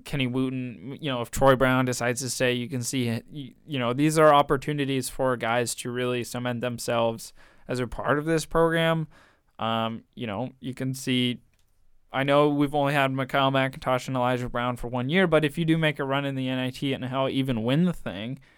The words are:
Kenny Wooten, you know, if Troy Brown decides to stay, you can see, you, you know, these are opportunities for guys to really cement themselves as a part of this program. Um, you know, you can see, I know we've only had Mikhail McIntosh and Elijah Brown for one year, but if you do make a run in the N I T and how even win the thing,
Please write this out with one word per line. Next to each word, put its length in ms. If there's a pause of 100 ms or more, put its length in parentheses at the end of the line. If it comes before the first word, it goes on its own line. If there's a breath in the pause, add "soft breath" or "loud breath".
Kenny 220
Wooten, 720
you 100
know, 100
if 80
Troy 280
Brown 280
decides 360
to 80
stay, 240
you 160
can 140
see, 460
you, 240 (140)
you 100
know, 140
these 260
are 160
opportunities 760
for 260
guys 400
to 160
really 320
cement 380
themselves 720 (340 soft breath)
as 140
a 60
part 300
of 60
this 220
program. 640 (520 soft breath)
Um, 440 (120)
you 100
know, 260 (100)
you 120
can 200
see, 460 (720)
I 100
know 240
we've 280
only 180
had 180
Mikhail 400
McIntosh 560
and 80
Elijah 320
Brown 300
for 100
one 220
year, 180
but 160
if 140
you 80
do 120
make 220
a 60
run 180
in 120
the 120
N 120
I 100
T 240
and 100
how 240
even 360
win 200
the 100
thing, 460 (180 soft breath)